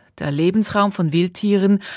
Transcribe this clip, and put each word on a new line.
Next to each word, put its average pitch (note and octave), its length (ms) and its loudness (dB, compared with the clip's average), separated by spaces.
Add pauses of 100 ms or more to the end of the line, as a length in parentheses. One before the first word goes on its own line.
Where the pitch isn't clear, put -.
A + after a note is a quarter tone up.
(200)
Der C#3+ 120 -4
Lebensraum G3+ 600 0
von E3 220 -2
Wildtieren G3 680 2 (160)